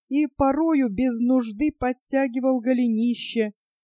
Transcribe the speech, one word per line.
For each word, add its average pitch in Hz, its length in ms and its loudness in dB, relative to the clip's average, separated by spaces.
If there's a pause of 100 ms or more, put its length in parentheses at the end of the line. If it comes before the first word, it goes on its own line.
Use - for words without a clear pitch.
и 294 180 0
порою 277 640 2
без 233 300 0
нужды 247 520 0
подтягивал 262 880 -2
голенище. 233 960 0 (300)